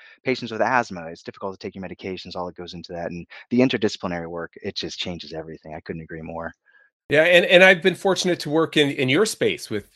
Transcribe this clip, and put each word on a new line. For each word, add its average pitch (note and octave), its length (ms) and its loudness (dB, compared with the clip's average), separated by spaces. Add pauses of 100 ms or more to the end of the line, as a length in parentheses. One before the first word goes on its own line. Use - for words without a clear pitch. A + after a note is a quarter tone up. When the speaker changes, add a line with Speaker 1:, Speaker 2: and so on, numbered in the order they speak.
(240)
Speaker 1:
patients B2 260 -2
with G#2+ 120 -2
asthma. G#2+ 440 0
It's E2+ 160 -14
difficult - 360 -10
to - 60 -12
take G2 120 -12
your F#2+ 100 -8
medications, F#2 480 -10
all F2+ 120 -6
that F2+ 100 -12
goes F2+ 180 -14
into F2 180 -14
that." E2+ 200 -6
And E2+ 120 -10 (260)
the B2 100 4
interdisciplinary G2+ 680 0
work, E2 260 -10 (100)
it G2 120 -8
just - 240 -8
changes E2+ 340 -10
everything. D#2+ 440 -12
I D#2 40 -12
couldn't E2 220 -10
agree D#2+ 200 -12
more. E2 300 -10 (560)
Speaker 2:
Yeah, D#3 160 4
and, F3 200 6
and F3+ 180 8
I've F#3 200 8
been F3+ 140 2
fortunate F3+ 440 0
to - 80 -8
work D#3 300 2
in, C#3+ 120 4
in C3+ 200 0
your F#3 160 4
space - 420 -2
with, G#2 280 -6